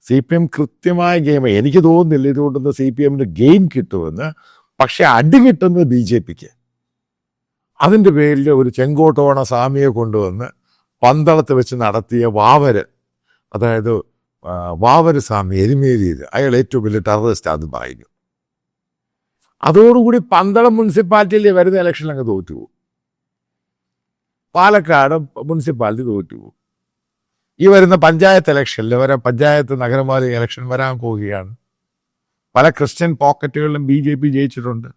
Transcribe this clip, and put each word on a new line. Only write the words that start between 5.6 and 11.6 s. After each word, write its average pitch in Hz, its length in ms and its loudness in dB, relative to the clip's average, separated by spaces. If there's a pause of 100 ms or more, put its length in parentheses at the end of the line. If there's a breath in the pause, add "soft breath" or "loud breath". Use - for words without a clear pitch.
ബി 123 80 2 (100)
ജെ 117 160 0
പിക്ക്. - 220 -18 (1400)
അതിൻ്റെ 196 320 4
പേരിൽ 147 300 0 (120)
ഒരു 123 180 2
ചെങ്കോട്ടോണ 143 600 2 (100)
സ്വാമിയെ 135 480 0
കൊണ്ടുവന്ന് 107 500 -4 (560)
പന്തളത്ത് 147 560 2
വെച്ച് 127 240 -4